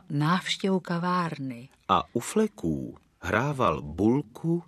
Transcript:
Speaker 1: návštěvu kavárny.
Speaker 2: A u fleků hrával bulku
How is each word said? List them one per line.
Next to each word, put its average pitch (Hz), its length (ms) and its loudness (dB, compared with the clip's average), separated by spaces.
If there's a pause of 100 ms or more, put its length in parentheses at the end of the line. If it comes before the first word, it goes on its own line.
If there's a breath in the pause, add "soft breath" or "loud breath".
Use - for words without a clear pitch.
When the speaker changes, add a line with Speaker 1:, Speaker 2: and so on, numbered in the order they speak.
(100)
Speaker 1:
návštěvu 180 720 2
kavárny. 165 880 -4 (200)
Speaker 2:
A - 140 4 (100)
u 117 80 -2
fleků 80 800 -2 (220)
hrával 107 640 0
bulku 123 840 0